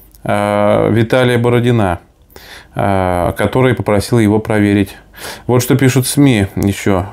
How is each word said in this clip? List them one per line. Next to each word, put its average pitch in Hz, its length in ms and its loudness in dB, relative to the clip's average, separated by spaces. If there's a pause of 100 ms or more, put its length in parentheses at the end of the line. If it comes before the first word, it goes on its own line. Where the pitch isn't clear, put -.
(240)
э, 104 680 0
Виталия 120 480 0
Бородина, 117 600 0 (760)
э, 92 600 -2
который 127 380 0
попросил 107 460 -2
его 107 180 2
проверить. 104 580 0 (520)
Вот 123 160 2
что - 140 0
пишут 127 300 0
сми 123 400 2 (100)
ещё 95 560 -2